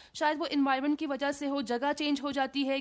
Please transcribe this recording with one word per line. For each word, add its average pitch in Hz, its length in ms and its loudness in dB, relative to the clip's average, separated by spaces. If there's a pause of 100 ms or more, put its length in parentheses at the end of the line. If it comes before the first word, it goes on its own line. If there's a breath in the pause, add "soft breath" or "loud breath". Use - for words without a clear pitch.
(140)
شاید 311 260 0
وہ 330 100 -2
environment 277 500 2
کی 320 60 -4
وجہ 277 260 0
سے 285 160 -4
ہو، 277 140 0
جگہ 240 360 0
چینج 294 240 0
ہو 285 100 -4
جاتی 269 380 0
ہے، 269 120 2